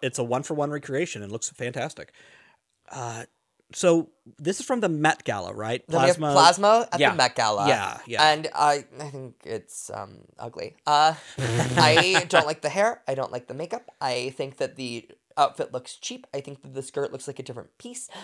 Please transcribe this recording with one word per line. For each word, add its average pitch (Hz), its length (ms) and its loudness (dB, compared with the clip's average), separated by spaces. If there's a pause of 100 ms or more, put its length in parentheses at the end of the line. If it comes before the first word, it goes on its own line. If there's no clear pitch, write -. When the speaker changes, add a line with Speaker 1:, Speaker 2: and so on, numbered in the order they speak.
Speaker 1:
it's 131 160 -4
a 127 40 0
one-for-one 143 460 -4
recreation 143 540 -6
and 101 80 -12
looks - 180 -8
fantastic. 131 600 -10 (800)
Uh, 117 340 -10 (480)
so 170 380 2 (260)
this 160 220 -6
is - 80 -10
from 247 140 -2
the 196 80 0
Met 156 340 0
Gala, 98 300 -6
right? 110 340 -6
Speaker 2:
The 160 100 -10
Met 135 80 4 (120)
Speaker 1:
Plasma. 151 140 -2
Speaker 2:
Plasma 196 600 6
at 170 80 -2
Speaker 3:
Yeah. 139 120 4
Speaker 2:
the 98 40 -4
Met 127 200 2
Gala. 107 320 0
Speaker 1:
Yeah, 107 380 0
yeah. 117 260 0
Speaker 2:
And 151 220 -2
I, 147 320 2 (140)
I 143 100 -12
think 131 260 -14 (100)
it's, - 460 -12
um, - 340 -14 (120)
ugly. - 380 -12 (100)
Uh, 151 300 4 (100)
Speaker 1:
<laughs> - 140 -20
Speaker 2:
I 156 920 4
don't 151 160 6
like 156 160 -4
the 151 80 0
hair. 202 380 0
I 135 80 -2
don't 131 160 -4
like 123 160 -10
the - 80 -12
makeup. 170 340 -12 (100)
I 127 380 -4
think 135 200 -8
that 131 180 -6
the 120 320 -10 (300)
outfit - 360 0
looks 127 220 -10
cheap. - 400 -14
I 143 60 -6
think 139 200 -16
that 135 140 -20
the 135 80 -8
skirt 139 280 -6
looks 131 160 -14
like 139 120 -12
a 123 40 -10
different 117 360 -16
piece. 247 300 -16 (140)